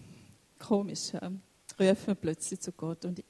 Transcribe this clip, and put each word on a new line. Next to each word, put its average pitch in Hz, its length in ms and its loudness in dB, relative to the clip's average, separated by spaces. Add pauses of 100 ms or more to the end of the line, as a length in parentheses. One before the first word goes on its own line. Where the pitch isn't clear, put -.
(600)
komisch, 202 540 0
äh, 180 160 -6 (500)
rufen 196 280 6
wir 202 80 2
plötzlich - 460 -4
zu 185 100 -6
Gott 165 340 -6
und 180 240 -4